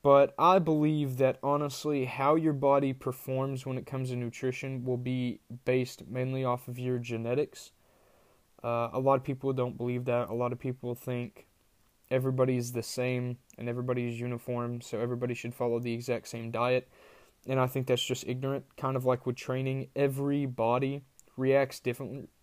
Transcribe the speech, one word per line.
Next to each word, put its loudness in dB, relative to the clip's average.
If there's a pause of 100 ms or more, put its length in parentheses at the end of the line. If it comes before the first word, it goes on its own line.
But 8
I 8
believe 2
that, 2
honestly, 0
how 2
your 2
body 4
performs -4
when -6
it -8
comes -4
to -4
nutrition -4
will 0
be -2 (240)
based 0
mainly -4
off -2
of -10
your -2
genetics. -4 (920)
Uh, -2
a -2
lot 4
of 0
people -4
don't -2
believe -4
that. 0
A -6
lot 0
of -8
people -6
think -8 (640)
everybody's 2
the -2
same -2 (180)
and -8
everybody's -2
uniform, -4
so -8
everybody -2
should -8
follow 0
the -2
exact -4
same -8
diet. 0 (580)
And 2
I 4
think -2
that's 4
just -4
ignorant, -4 (120)
kind -2
of -2
like 2
with -2
training. -4
Every 0
body 0 (340)
reacts 4
different -6 (140)